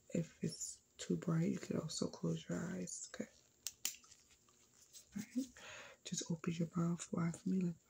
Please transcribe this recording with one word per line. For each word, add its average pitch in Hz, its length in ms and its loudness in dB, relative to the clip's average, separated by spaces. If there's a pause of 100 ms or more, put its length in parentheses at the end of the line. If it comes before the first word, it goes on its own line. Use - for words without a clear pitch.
(140)
if 170 160 2 (120)
it's - 360 -4 (200)
too - 200 2
bright, 165 320 4
you 190 80 2
could - 200 -2
also 165 300 0
close 165 420 0
your 170 80 0 (160)
eyes. - 400 -6
Okay. - 160 -4 (1900)
All 208 60 -4 (140)
right. 262 100 0 (580)
Just - 260 0
open 170 220 2
your 165 220 2
mouth 170 360 2
wide 170 240 2
for - 140 -2
me, 185 160 4
like, 170 100 0 (140)